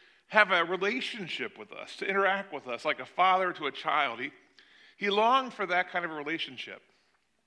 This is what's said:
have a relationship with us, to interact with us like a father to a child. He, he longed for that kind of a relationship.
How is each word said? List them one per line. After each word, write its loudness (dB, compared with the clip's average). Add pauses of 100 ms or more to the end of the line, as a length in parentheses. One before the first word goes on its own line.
(260)
have 4
a 4
relationship -4
with -16
us, -14
to -6
interact 2
with -8
us -8
like 0
a -8
father 4
to -6
a 0
child. 0
He, -6 (640)
he -2
longed 4
for -4
that 0
kind -2
of -6
a -10
relationship. -8 (680)